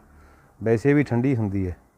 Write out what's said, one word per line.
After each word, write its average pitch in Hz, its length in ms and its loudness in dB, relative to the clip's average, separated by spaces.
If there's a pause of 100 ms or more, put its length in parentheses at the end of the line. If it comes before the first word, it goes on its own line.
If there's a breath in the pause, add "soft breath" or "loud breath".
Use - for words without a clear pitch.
(600 soft breath)
ਵੈਸੇ 113 340 2
ਵੀ 147 100 4
ਠੰਡੀ 123 320 0
ਹੁੰਦੀ 98 320 -2
ਹੈ। 90 100 -8 (200)